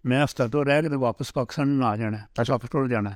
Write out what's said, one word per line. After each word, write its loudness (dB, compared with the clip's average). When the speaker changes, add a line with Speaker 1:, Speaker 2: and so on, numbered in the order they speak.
Speaker 1:
میں 2
ہفتہ -2
دو 0
رہ 4
کے -2
تے 0
واپس -2
پاکستان -2
نہ 2
آ 2
جانا -4
ہے۔" -18
Speaker 2:
اچھا۔ 0
Speaker 1:
واپس -4
ٹر 0
جانا 0
ہے۔ -10